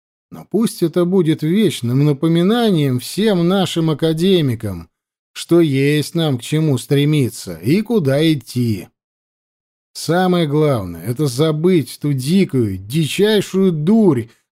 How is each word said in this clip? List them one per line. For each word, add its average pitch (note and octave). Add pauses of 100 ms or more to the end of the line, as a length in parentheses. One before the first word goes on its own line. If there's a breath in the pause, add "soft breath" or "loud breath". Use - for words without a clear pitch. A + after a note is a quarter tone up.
(320)
Но E2
пусть G#3
это E3+
будет F3
вечным D3
напоминанием E3
всем F#3
нашим E3+
академикам, D3+ (440)
что -
есть C#3+
нам D3+
к -
чему D#3
стремиться C#3+
и A2+
куда D3+ (120)
идти. B2 (1040)
Самое F3
главное — A#2
это B2+
забыть D#3
ту D3
дикую, C3
дичайшую F3+
дурь, D#3+ (220 soft breath)